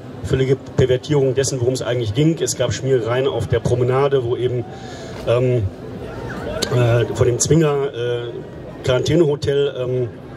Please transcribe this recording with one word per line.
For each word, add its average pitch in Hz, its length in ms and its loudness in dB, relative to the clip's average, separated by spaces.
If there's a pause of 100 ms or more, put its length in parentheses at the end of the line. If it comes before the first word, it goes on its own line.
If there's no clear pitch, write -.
(220)
völlige 131 340 2
Pervertierung 131 760 2
dessen, 135 260 -2
worum 120 140 2
es 131 80 -6
eigentlich 117 320 -2
ging. 156 260 4
Es 123 160 -2
gab 120 160 0
Schmierereien 123 540 0
auf 117 200 -2
der 117 140 2
Promenade, 127 640 2
wo 120 120 0
eben, 123 280 -2 (600)
ähm, 123 380 2 (1080)
äh, 120 300 4 (100)
von 127 120 4
dem 120 120 2
Zwinger, 151 360 4 (180)
äh, 120 920 -6
Quarantänehotel, 143 920 2
ähm, 127 300 -2 (280)